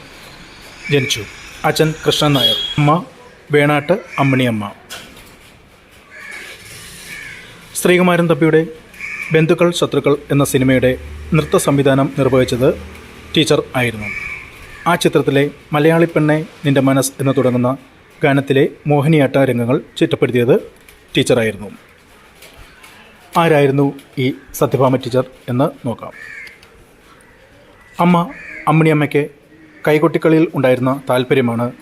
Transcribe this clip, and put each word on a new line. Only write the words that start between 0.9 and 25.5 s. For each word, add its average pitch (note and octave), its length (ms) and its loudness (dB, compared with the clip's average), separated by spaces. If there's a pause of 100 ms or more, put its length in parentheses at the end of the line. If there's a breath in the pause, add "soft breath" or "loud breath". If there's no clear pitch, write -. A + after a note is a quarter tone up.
ജനിച്ചു. B2 320 -2 (420)
അച്ഛൻ D#3 280 0 (140)
കൃഷ്ണൻ D3 260 0
നായർ, - 220 0 (220)
അമ്മ D3+ 280 2 (460)
വേണാട്ട് D3 420 2 (260)
അമ്മിണിയമ്മ. B2 520 0 (3000)
ശ്രീകുമാരൻ F3 540 2
തമ്പിയുടെ D#3+ 380 2 (680)
ബന്ധുക്കൾ E3+ 380 2
ശത്രുക്കൾ C#3+ 460 0 (140)
എന്ന C#3 140 2
സിനിമയുടെ C3 520 2 (360)
നൃത്ത D3+ 240 0
സംവിധാനം C#3 640 2
നിർവഹിച്ചത് B2+ 540 2 (640)
ടീച്ചർ D3+ 260 2 (120)
ആയിരുന്നു. A2 300 -4 (840)
ആ E3+ 80 2
ചിത്രത്തിലെ C#3+ 560 0 (220)
"മലയാളി D#3+ 320 4
പെണ്ണെ D#3 400 0 (200)
നിന്റെ C#3 160 2
മനസ്സ്" C3+ 380 2
എന്ന് C3+ 180 0
തുടങ്ങുന്ന B2 400 0 (460)
ഗാനത്തിലെ C#3 460 2 (180)
മോഹിനിയാട്ട C#3+ 480 2
രംഗങ്ങൾ B2+ 460 0 (160)
ചിട്ടപ്പെടുത്തിയത് B2+ 600 2 (580)
ടീച്ചറായിരുന്നു. A2 520 0 (1700)
ആരായിരുന്നു C#3+ 560 4 (240)
ഈ C3 160 0 (200)
സത്യഭാമ B2+ 420 2
ടീച്ചർ B2+ 280 -2 (260)
എന്ന് B2+ 380 -2